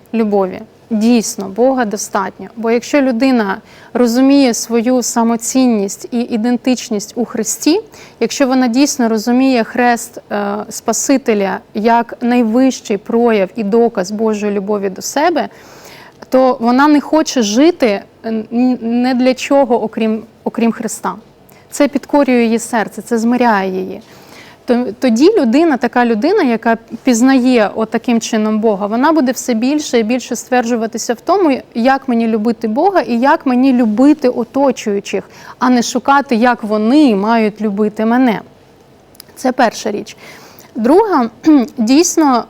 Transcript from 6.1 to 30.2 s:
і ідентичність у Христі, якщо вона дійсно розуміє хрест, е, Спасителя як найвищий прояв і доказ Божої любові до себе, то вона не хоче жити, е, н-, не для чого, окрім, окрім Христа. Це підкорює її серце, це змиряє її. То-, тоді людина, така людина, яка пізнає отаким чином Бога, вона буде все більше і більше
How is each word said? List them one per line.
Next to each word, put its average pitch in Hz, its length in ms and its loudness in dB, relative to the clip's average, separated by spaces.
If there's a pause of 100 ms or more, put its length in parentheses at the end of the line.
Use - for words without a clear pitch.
і 240 80 -2
ідентичність 226 960 -4
у 233 100 -4
Христі, 294 560 -2 (380)
якщо 240 280 0
вона 254 200 2
дійсно 247 420 0
розуміє 240 540 0
хрест, 240 540 -2 (140)
е, 208 240 -4 (140)
Спасителя 220 880 -2 (160)
як 233 480 0
найвищий 240 760 0
прояв 226 580 0
і 226 80 -4
доказ 214 480 0
Божої 214 420 -2
любові 202 360 -4
до 190 120 -10
себе, 285 480 -2 (800)
то 262 300 2
вона 247 280 2
не 294 140 4
хоче 311 400 0
жити, 220 600 2 (240)
е, 226 40 -6
н-, 233 520 -2
не 240 320 0
для 254 200 2
чого, 247 500 0
окрім, 220 400 -4 (200)
окрім 226 280 0
Христа. - 420 -8 (580)
Це 285 160 2
підкорює 262 560 0
її 226 160 0
серце, 214 420 -6
це 233 160 -4
змиряє 226 540 0
її. 190 300 -8 (640)
То-, 247 200 0 (140)
тоді 262 300 4 (100)
людина, 277 380 2
така 240 280 0
людина, 269 380 0
яка 226 340 0 (260)
пізнає 247 720 2
отаким 220 460 -2
чином 214 380 -2
Бога, 208 280 0
вона 247 240 0
буде 285 200 2
все 254 220 -6
більше 262 460 -2
і 226 40 2
більше 240 320 -4